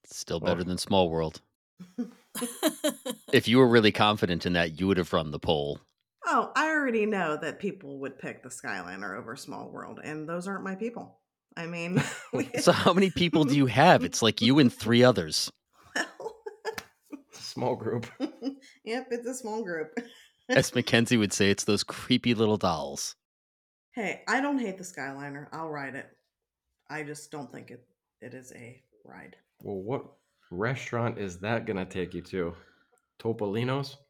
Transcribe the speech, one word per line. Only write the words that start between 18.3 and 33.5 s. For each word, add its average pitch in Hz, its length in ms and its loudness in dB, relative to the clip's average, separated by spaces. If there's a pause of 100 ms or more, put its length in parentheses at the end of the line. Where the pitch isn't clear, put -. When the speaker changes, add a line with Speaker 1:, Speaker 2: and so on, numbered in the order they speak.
Speaker 4:
Yep, 247 280 -6
it's 240 160 -6
a 262 80 -6
small 220 280 -6
group. 165 300 -6 (300)
<laughs> - 260 -20
Speaker 1:
As 139 240 4
Mackenzie 117 440 4
would 104 160 2
say, 101 180 4
it's - 140 0
those 101 180 2
creepy - 500 0
little 107 240 4
dolls. 76 580 -2 (800)
Speaker 4:
Hey, 196 340 -6
I 247 140 0
don't 285 180 0
hate 190 180 -4
the 185 60 -16
Skyliner. 139 680 -10
I'll 160 160 -10
ride 139 260 -8
it. - 120 -12 (800)
I 151 140 -10
just 147 280 -12
don't 143 200 -12
think 120 200 -18
it, 120 140 -20 (360)
it 120 120 -14
is 127 200 -18
a 120 280 -20 (240)
ride. - 320 -20 (260)
Speaker 2:
Well, 101 140 -8
what 107 260 -6 (480)
restaurant 117 680 -4
is 90 220 -8
that 113 260 -4
gonna 98 200 -4
take 92 280 -6
you 87 100 -8
to? 85 300 -4 (680)
Topolino's? 117 760 -4 (140)